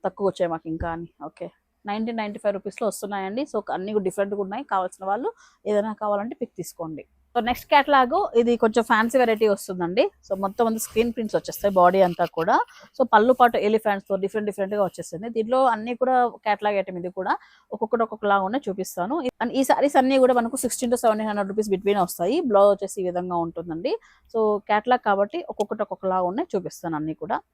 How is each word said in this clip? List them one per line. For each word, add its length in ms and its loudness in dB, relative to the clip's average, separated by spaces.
తక్కువ 240 -6
వచ్చాయి 240 -2
మాకు 180 -10
ఇంకా 240 -6
అని. 120 -12
ఓకే, 180 -14
నైన్టీన్ 320 -4
నైంటీ 200 -10
ఫైవ్ 160 0
రూపీస్ 240 -12
లో 80 0
వస్తున్నాయండి. 640 -6
So 100 -2
అన్ని 200 -6
కూడా 120 0
డిఫరెంట్ 300 -2
గా 80 -4
ఉన్నాయి, 280 -10
కావాల్సిన 380 -4
వాళ్ళు 180 -2
ఏదైనా 320 0
కావాలంటే 400 -2
పిక్ 180 -10
తీసుకోండి. 440 -10
So 140 2
నెక్స్ట్ 240 -4
కేటలాగ్ 420 4
ఇది 120 2
కొంచెం 260 2
ఫ్యాన్సీ 320 2
వెరైటీ 320 4
వస్తుందండి. 520 0
So 60 -6
మొత్తం 240 0
అంతా 180 -2
స్క్రీన్ 300 0
ప్రింట్స్ 220 -4
వచ్చేస్తాయి 380 -2
బాడీ 300 6
అంతా 180 0
కూడా. 200 2
So 60 0
పళ్ళు 280 6
పాటు 160 6
ఎలిఫెంట్స్ 420 0
తో 140 0
డిఫరెంట్ 260 -4
డిఫరెంట్ 280 -4
గా 100 2
వచ్చేసింది. 480 -10
దీంట్లో 240 0
అన్ని 260 -6
కూడా 160 2
కేటలాగ్ 340 0
ఐటమ్ 220 -6
ఇది 160 -6
కూడా, 160 -2
ఒక్కొక్కటి 320 -2
ఒక్కొక్కలా 320 0
ఉన్నాయి 180 -4
చూపిస్తాను. 500 -6
And 180 -4
ఈ 100 2
సారీస్ 320 2
అన్ని 220 2
కూడా 160 4
మనకు 240 -4
సిక్స్టీన్ 300 -2
to 100 -2
సెవెంటీన్ 260 2
హండ్రెడ్ 220 -4
రూపీస్ 240 -2
between 300 0
వస్తాయి. 320 -2
బ్లౌజ్ 240 8
వచ్చేసి 300 -6
ఈ 60 -2
విధంగా 360 -4
ఉంటుందండి. 480 -6
So 60 0
కేటలాగ్ 380 2
కాబట్టి 300 0
ఒక్కొక్కటి 320 -2
ఒక్కొక్కలా 340 -2
ఉన్నాయి 240 -6
చూపిస్తాను 440 -6
అన్ని 220 -6
కూడా. 160 -4